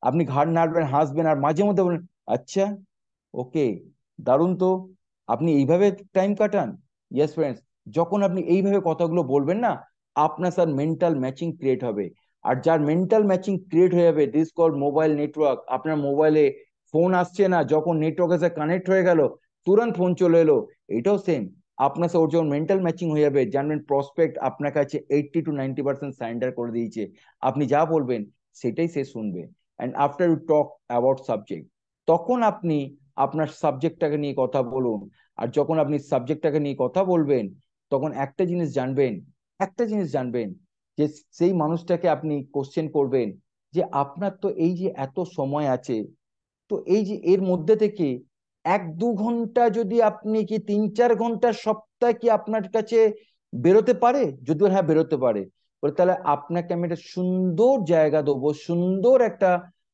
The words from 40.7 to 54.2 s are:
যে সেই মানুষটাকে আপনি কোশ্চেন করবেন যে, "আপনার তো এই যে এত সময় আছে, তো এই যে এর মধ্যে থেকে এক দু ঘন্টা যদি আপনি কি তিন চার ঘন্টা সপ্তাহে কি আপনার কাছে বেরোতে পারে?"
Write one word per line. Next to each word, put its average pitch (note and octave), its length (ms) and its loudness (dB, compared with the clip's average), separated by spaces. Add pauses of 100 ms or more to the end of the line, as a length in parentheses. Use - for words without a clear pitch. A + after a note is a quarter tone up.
যে D3 100 2 (240)
সেই F3 200 0
মানুষটাকে E3+ 560 -2
আপনি D3+ 440 -2
কোশ্চেন D3 360 -4
করবেন C3 500 0 (340)
যে, E3+ 200 -2
"আপনার D#3+ 480 -4
তো G3+ 80 -4
এই F3 280 -2
যে F#3 200 -4
এত C3+ 240 -8
সময় D3 480 -4
আছে, B2+ 360 -4 (640)
তো - 180 -6
এই G#3 180 2
যে G3+ 100 -6
এর F#3+ 280 2
মধ্যে F3+ 340 2
থেকে F#3 440 -2 (440)
এক E3+ 340 -2
দু A3+ 160 0
ঘন্টা A#3 560 0
যদি A3+ 320 0
আপনি G#3+ 420 0
কি G#3+ 140 -4
তিন G#3+ 360 -2
চার A#3 220 4
ঘন্টা A#3 360 0
সপ্তাহে A3 600 -2
কি A3+ 180 0
আপনার G#3+ 380 -2
কাছে A3 440 2 (420)
বেরোতে G3+ 400 4
পারে?" B3 380 2 (100)